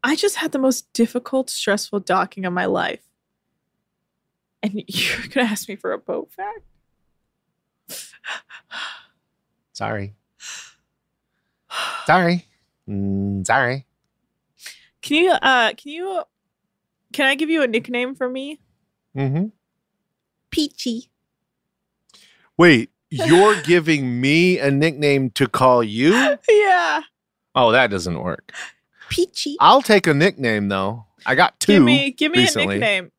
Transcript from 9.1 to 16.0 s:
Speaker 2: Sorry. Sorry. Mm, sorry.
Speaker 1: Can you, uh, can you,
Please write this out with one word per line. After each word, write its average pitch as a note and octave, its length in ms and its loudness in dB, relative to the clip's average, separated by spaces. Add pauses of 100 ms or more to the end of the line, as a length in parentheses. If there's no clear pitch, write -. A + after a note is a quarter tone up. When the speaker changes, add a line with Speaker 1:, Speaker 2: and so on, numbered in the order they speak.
Speaker 2:
Sorry. G#2 420 -8 (1900)
Sorry. F3 400 2 (420)
Mm, G2 580 -4
sorry. C3 380 0 (1160)
Speaker 1:
Can D#4 220 0
you, F#4 80 4
uh, B3 420 2
can - 180 -18
you, F4+ 300 -8 (880)